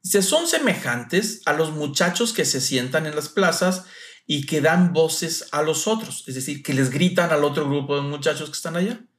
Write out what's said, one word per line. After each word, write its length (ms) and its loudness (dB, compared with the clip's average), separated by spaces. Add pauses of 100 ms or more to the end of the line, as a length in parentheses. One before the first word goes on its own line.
Dice, 220 2
"Son 240 2
semejantes 960 -2
a 80 2
los 180 0
muchachos 600 0
que 120 0
se 140 0
sientan 460 -2
en 100 -6
las 140 -6
plazas 560 2 (400)
y 220 -2
que 140 0
dan 320 6
voces 580 0
a 100 0
los 260 0
otros", 400 -4
es 60 -8
decir, 300 -8
que 100 -4
les 160 2
gritan 420 2
al 120 4
otro 260 0
grupo 260 -2
de 60 0
muchachos 480 -4
que 60 -12
están 200 -8
allá. 300 -2 (140)